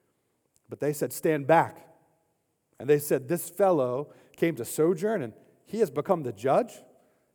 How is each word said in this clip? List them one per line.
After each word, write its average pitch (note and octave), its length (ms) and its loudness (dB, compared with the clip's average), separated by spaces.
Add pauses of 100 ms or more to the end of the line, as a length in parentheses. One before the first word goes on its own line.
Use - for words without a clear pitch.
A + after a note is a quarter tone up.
(720)
But A2 100 -12
they D3+ 140 -2
said, B2+ 180 -4
'Stand D3+ 340 0
back.' D3 400 2 (920)
And A#2 100 -6
they D3 100 6
said, C#3 300 -2
'This E3+ 220 -4
fellow D3 600 2 (260)
came E3 200 0
to A#2 80 -8
sojourn, F3+ 560 0
and A2+ 140 -8 (320)
he G#3+ 140 -4
has F3+ 100 2
become D3+ 320 -2
the A#2+ 100 -6
judge. D3 500 -2 (520)